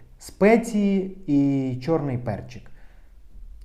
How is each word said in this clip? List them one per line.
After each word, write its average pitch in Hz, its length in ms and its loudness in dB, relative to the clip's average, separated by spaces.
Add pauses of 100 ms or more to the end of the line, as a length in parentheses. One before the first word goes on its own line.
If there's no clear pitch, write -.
(200)
Спеції 202 1000 2 (100)
і 139 520 2
чорний 143 380 0
перчик. 107 540 -8 (920)